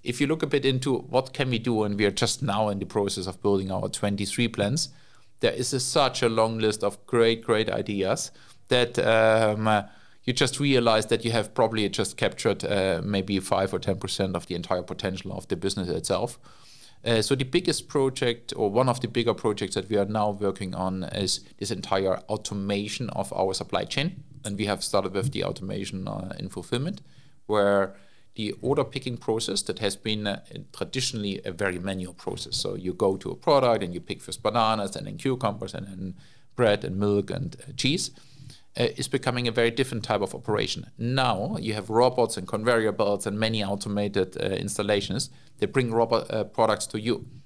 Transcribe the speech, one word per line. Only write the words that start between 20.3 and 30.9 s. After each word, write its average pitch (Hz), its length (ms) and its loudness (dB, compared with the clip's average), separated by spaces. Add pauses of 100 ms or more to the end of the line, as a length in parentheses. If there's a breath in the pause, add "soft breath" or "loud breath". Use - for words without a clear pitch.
working 98 440 -2
on, 92 300 -2 (100)
is 95 260 0 (180 loud breath)
this 101 120 -4
entire 95 460 2 (140)
automation 104 800 -4
of - 240 -4
our 95 180 2
supply - 320 -2
chain. 165 380 -2 (240)
And 101 100 -2
we 104 80 -2
have 101 180 0
started 95 300 0
with 95 200 0
the 95 120 -2
automation, 98 640 -6
uh, 98 300 -6
in 98 100 -8
fulfillment, 131 540 -4 (440 soft breath)
where 101 500 4 (400 loud breath)
the 107 160 -4 (100)
order 139 220 2
picking 127 320 -6
process 110 460 -2
that - 180 -6
has 101 160 0
been, 107 300 -4
uh, 101 140 -4 (320)
traditionally 107 720 -4